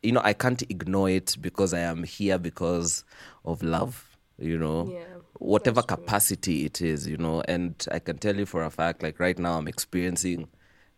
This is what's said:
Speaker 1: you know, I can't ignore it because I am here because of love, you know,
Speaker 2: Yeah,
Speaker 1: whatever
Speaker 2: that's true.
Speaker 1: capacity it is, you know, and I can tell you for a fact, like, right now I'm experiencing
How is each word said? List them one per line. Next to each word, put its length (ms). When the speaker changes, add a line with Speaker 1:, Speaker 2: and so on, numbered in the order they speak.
Speaker 1:
you 100
know, 120
I 100
can't 300
ignore 460
it 300
because 340
I 60
am 240
here 340
because 680
of 180
love, 540
you 200
know, 340
Speaker 2:
Yeah, 120
Speaker 1:
whatever 420
Speaker 2:
that's 60
true. 100
Speaker 1:
capacity 680
it 160
is, 260
you 100
know, 300
and 260
I 80
can 180
tell 180
you 100
for 180
a 60
fact, 320
like, 180
right 200
now 180
I'm 120
experiencing 800